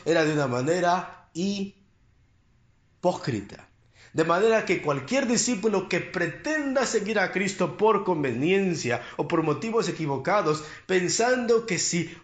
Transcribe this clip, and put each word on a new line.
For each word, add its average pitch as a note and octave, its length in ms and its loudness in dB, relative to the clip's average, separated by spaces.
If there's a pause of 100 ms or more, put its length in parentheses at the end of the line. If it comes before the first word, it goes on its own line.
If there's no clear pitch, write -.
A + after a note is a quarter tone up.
era D#3+ 200 4
de D#3 80 2
una D3 140 2
manera F3 840 0
hipócrita. - 2250 -6 (500)
De D3+ 100 2
manera G3+ 420 4
que F#3 160 0
cualquier D3 460 0
discípulo A3 600 0
que F3+ 100 0
pretenda C4 880 -2
seguir G#3 320 0
a F3+ 120 0
Cristo F#3 460 -2
por G#3 260 2
conveniencia D3+ 1000 0 (120)
o D3+ 120 -4
por E3 160 2
motivos E3+ 460 0
equivocados, D3+ 760 0 (240)
pensando A3+ 800 2
que F3+ 100 -2
si - 460 -2